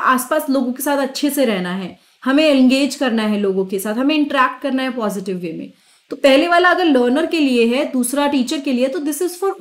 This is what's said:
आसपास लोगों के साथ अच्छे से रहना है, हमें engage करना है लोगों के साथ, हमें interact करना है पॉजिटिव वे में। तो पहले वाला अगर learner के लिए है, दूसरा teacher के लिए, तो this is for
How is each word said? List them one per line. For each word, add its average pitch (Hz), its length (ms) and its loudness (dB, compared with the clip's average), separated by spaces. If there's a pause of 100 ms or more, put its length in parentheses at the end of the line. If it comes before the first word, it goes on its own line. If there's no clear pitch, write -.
आसपास 285 440 -2
लोगों 254 240 0
के - 100 -10
साथ 285 140 0
अच्छे 277 320 -2
से 277 160 0
रहना 180 300 -2
है, 190 220 -8 (280)
हमें 277 180 2
engage 269 520 4
करना 226 280 -2
है 214 160 0
लोगों 190 260 0
के 190 140 -4
साथ, 214 140 -6
हमें 277 220 0
interact 277 460 0
करना 262 220 -2
है 262 80 -4
पॉजिटिव 202 460 -6
वे 170 160 -8
में। - 180 -12 (400)
तो - 40 -8
पहले 285 320 4
वाला 349 220 4
अगर 349 160 2
learner 262 400 2
के 330 140 -2
लिए 247 260 2
है, 254 260 0
दूसरा 269 360 0
teacher 277 320 0
के 277 140 -4
लिए, 247 140 0
तो 269 120 -4
this 302 220 -4
is 349 120 -4
for 392 160 -4 (120)